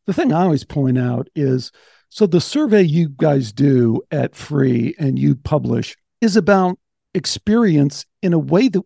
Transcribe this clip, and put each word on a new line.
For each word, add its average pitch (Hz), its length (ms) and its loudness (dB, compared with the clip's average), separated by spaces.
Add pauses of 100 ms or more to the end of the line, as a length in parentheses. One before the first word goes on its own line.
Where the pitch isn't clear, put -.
The 196 60 -4
thing 285 200 0
I 165 100 0
always 165 220 0
point 131 340 -2
out 123 380 -4
is, 131 340 -2 (380)
so - 180 0
the 170 140 2
survey 220 420 0
you 160 280 0
guys 139 420 -2
do 123 480 2 (100)
at 135 240 -4
Free 131 640 -2
and 135 200 -2
you 139 180 2
publish 123 580 -4 (280)
is 214 140 2
about 185 420 2 (340)
experience 180 920 0 (160)
in 185 100 0
a 165 60 2
way 170 300 2
that 180 180 0